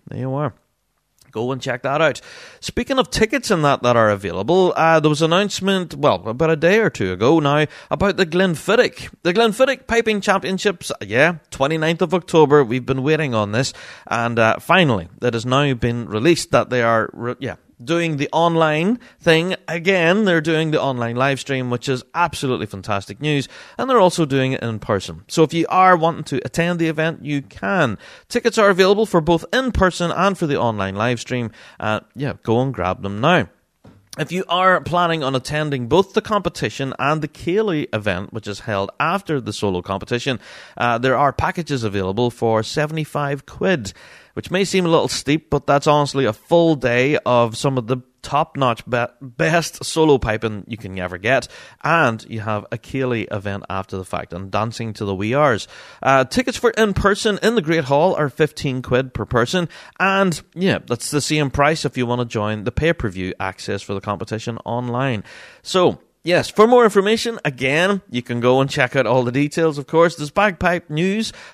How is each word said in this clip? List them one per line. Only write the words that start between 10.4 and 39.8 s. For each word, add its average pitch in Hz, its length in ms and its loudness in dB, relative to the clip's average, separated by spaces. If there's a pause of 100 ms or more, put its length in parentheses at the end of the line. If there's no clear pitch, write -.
yeah, 139 300 2 (160)
twenty-ninth 156 500 -2
of 160 120 0
October. 151 500 6
We've 123 200 -4
been 131 200 -2
waiting 151 280 0
on 104 200 0
this, 131 200 -2 (360)
and, 117 320 0
uh, 110 180 4
finally, 135 500 2 (140)
it 117 120 0
has 113 120 -4
now 135 280 2
been 117 340 -4
released 113 420 0
that 120 180 2
they 123 140 0
are, 113 300 2
re-, 120 260 -8
yeah, 117 160 -8 (280)
doing 160 360 -2
the 139 120 -4
online 165 680 2 (220)
thing 165 360 2 (100)
again. 180 600 2
They're 170 160 2
doing 160 280 0
the 151 120 0
online 120 340 -4
live 135 240 0
stream, 127 300 -4
which 120 180 -4
is 127 160 -2 (100)
absolutely 135 520 -2
fantastic 101 560 -8
news, 147 260 -2 (300)
and 247 100 -4
they're 254 100 4
also 180 280 4
doing 131 260 0
it - 100 -6
in 113 180 -4
person. 92 480 -4
So 160 160 4
if 151 100 0
you 165 160 0
are 185 260 6
wanting 160 280 0
to - 200 -4
attend 170 340 -2
the 160 100 0
event, 160 360 -4
you 143 160 -4
can. 160 560 -2 (320)
Tickets 226 300 0
are 208 100 6
available 196 380 4
for 175 160 2
both 165 320 0
in 254 180 0
person 175 380 2
and 190 260 0
for 175 100 -4
the 139 140 0
online 101 340 -2
live 117 260 -2
stream. 120 320 -6 (260)
Uh, 107 220 -2 (140)
yeah, 127 280 -6
go 117 180 0
and 131 140 -2
grab 90 280 -2
them 98 160 -6
now. 143 300 2 (680)
If 151 120 -4
you 180 200 -4
are 180 320 2
planning 165 400 0
on 135 120 -2
attending 139 540 -4
both 170 240 2
the 220 80 0
competition 170 800 -4
and 147 240 0
the 151 60 -4
Ceilidh 180 640 -2
event, 101 400 -4
which 107 120 -12
is 104 140 -8
held 98 300 -2 (100)
after 160 400 -2
the 107 140 -6
solo 95 260 -2